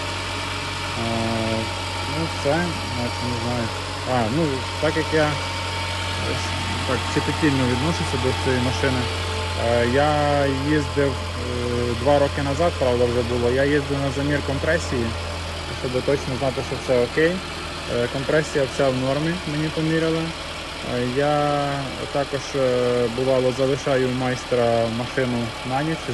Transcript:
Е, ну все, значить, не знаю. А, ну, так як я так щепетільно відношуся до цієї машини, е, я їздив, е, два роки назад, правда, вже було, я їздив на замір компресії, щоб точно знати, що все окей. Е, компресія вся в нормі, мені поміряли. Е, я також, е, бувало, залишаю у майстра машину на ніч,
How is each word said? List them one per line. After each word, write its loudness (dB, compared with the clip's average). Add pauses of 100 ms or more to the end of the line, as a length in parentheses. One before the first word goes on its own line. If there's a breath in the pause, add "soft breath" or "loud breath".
(960)
Е, 0 (600)
ну 0 (120)
все, 2 (400)
значить, -4
не -2
знаю. -2 (460)
А, 4 (120)
ну, 2 (380)
так 2
як 0
я 4 (1600)
так 0 (140)
щепетільно 2
відношуся 0
до 2 (140)
цієї 2
машини, 0 (640)
е, 4
я 4 (240)
їздив, 2
е, -2
два 6
роки 2
назад, 2
правда, 4
вже 2
було, 2
я 4
їздив 2
на 0
замір 0
компресії, 0 (760)
щоб -2
точно 0
знати, 0
що -4
все 4
окей. 2 (640)
Е, 2
компресія 2
вся 2
в 2
нормі, 0 (180)
мені -2
поміряли. 2 (760)
Е, 0 (100)
я 2 (460)
також, -2 (140)
е, 2
бувало, 4
залишаю 2
у -2
майстра 2 (100)
машину 0 (320)
на 0
ніч, -2 (160)